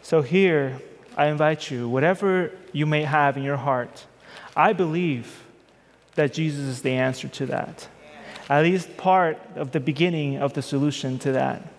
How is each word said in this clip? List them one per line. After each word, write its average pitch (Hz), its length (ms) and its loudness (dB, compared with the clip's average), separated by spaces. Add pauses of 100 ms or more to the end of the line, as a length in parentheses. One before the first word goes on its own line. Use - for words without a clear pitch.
So 160 220 2
here, 143 580 2 (360)
I 147 100 4
invite 151 440 0
you, 120 180 -4
whatever 180 640 2 (220)
you 147 140 0
may 151 160 2
have 143 340 2
in 139 60 -6
your 139 160 -2
heart, 127 480 -4 (500)
I 190 160 4
believe 165 720 -2 (720)
that 151 180 2
Jesus 156 280 -2
is 131 220 -6
the 131 100 0
answer 131 360 -2
to 135 180 -6
that. - 420 -8 (600)
At 147 160 4
least 175 320 0
part 185 420 2 (160)
of 135 180 -8
the 156 80 0
beginning 147 580 0
of 139 160 -2
the 139 80 -4
solution 139 580 -2
to 139 120 -2
that. 131 300 -2 (160)